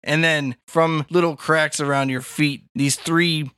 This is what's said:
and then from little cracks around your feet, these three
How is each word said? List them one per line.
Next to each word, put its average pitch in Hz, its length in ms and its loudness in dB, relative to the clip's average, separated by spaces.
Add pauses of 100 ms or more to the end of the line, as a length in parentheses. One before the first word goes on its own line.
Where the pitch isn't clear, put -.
and 156 180 0
then 147 340 0 (120)
from 165 420 0
little 170 260 2
cracks 156 440 0
around 139 300 0
your 127 120 -4
feet, 143 400 -2 (120)
these 139 220 0
three 165 600 0